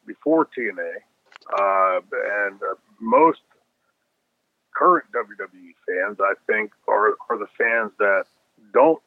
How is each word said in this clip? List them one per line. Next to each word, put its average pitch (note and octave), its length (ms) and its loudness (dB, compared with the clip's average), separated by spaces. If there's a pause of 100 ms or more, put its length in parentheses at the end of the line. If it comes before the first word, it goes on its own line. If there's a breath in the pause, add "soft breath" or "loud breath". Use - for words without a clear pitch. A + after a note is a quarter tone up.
before D#3 380 0
T A#2 240 -8
N F#2 100 -12
A, - 840 -10
uh, F#2+ 400 2 (440)
and, G2 160 -10
uh, G#2 140 -6 (240)
most C3+ 420 2 (1300)
current E3 380 2
W G#2+ 240 -8
W F#2 240 -14
E F2 140 -20 (100)
fans, F#2+ 360 -6
I G2 120 0 (140)
think, G#2+ 240 -2 (160)
are, G#2+ 280 2 (140)
are A2 80 -4
the G#2 100 -10 (100)
fans A#2 420 -2
that G2 240 2 (500)
don't D3+ 340 4